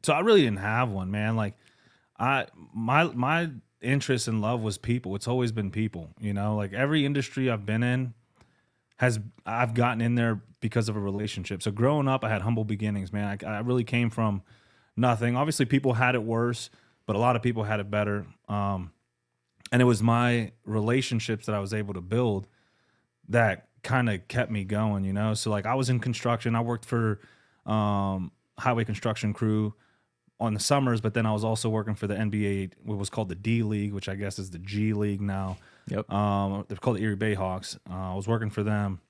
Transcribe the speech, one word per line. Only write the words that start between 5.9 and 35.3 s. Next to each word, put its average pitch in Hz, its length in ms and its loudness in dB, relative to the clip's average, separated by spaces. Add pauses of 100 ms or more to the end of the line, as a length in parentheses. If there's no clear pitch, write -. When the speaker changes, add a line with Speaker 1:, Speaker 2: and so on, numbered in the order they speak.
Speaker 1:
you 104 140 -2
know? 104 220 0
Like, 98 180 -4
every 139 320 2
industry 135 440 -2
I've 104 160 -2
been 110 180 0
in 123 300 0 (840)
has, 120 220 2 (260)
I've 113 280 0
gotten 120 260 2
in 117 160 2
there 117 260 2 (200)
because 113 260 0
of 107 80 -2
a 104 40 -2
relationship. 101 600 -4
So 107 100 -2
growing 135 360 2
up, 131 160 2
I 107 60 0
had 104 120 0
humble 113 220 0
beginnings, 104 480 -2
man. 104 320 -4
I, - 20 -10
I 104 140 -4
really 123 240 0
came 120 260 2
from 107 320 0 (540)
nothing. 120 400 2
Obviously, 143 300 2
people 135 280 2
had 127 220 4
it 110 80 -2
worse, 117 460 -2 (360)
but 101 120 0
a - 20 2
lot 120 160 4
of 113 60 0
people 110 220 0
had 107 180 -2
it 101 100 -6
better. 104 340 0 (220)
Um, 98 440 -2 (800)
and 123 100 4
it 123 40 8
was 113 160 4
my 117 520 2 (100)
relationships 110 840 -2
that 107 80 -2
I 101 40 0
was 98 140 -4
able 104 220 -4
to 90 60 -8
build 101 460 0 (800)
that 107 400 2 (160)
kinda 120 340 2
kept 117 320 -4
me 104 140 -2
going, 104 400 0
you 95 100 -2
know? 107 220 0
So, 110 160 -4
like, 101 160 -2
I 123 80 2
was 131 160 0
in 123 80 2
construction. 117 560 -2
I 117 60 2
worked 117 240 -4
for, 113 340 0 (480)
um, 101 640 0 (260)
highway 117 280 0
construction 107 480 -2
crew 107 420 0 (640)
on 110 160 0
the 101 40 -4
summers, 127 420 2
but 107 120 0
then 113 140 2
I 107 40 2
was 107 120 0
also 113 260 0
working 110 240 0
for 104 140 -4
the 98 100 -2
N 107 140 0
B 104 160 0
A, 98 220 0 (140)
what 104 140 -4
was 98 140 -4
called 104 180 -4
the 85 60 -6
D 113 260 0
League, 104 320 0
which 98 160 -8
I 95 60 -6
guess 98 240 -6
is 95 100 -8
the 87 100 -12
G 104 340 0
League 104 280 0
now. 95 360 -4 (300)